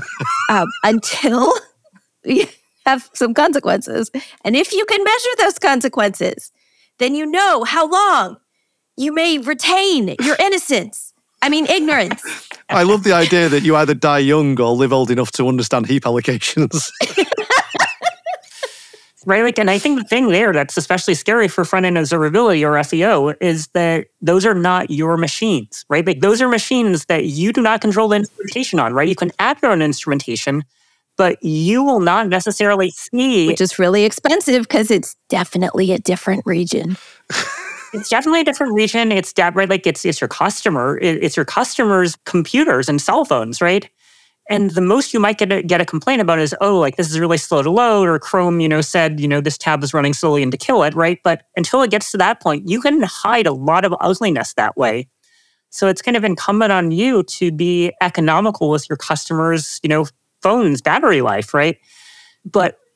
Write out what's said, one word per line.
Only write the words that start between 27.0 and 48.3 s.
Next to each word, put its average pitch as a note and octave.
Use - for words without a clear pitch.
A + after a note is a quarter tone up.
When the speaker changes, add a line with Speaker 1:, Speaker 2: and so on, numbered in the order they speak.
Speaker 3:
that D#3+
you D#3+
do C4
not A3
control G#3+
the G#3
instrumentation G#3
on, A#2+
right? D3+
You F#3
can F3+
add B3+
your B3
own E3
instrumentation, C#3+
but F#3
you E3+
will C4+
not F#3
necessarily F#3+
see A#3+
Speaker 2:
Which E3
is F#3
really F#3+
expensive B3+
'cause A3
it's -
definitely F#3
a F3+
different F#3
region. E3+
<laughs> -
Speaker 3:
It's G#3
definitely D#4
a D4+
different C4+
region. A3
It's F#3+
de-, F3
right, F#3+
like, F#3
it's, -
it's E3
your B2
customer. D3
It, D#3+
it's D#3
your D3
customers' G3
computers E3+
and D3
cell B3+
phones, A#2
right? F3+
And G3+
the E3+
most G#3
you A#3
might G#3+
get F#3+
a, G3
get F3
a E3+
complaint A3+
about E3
is, D3+
"Oh, G3
like, C#3
this E3
is D#3+
really E3
slow D3
to D#3
load," G#3
or D#3+
Chrome, F3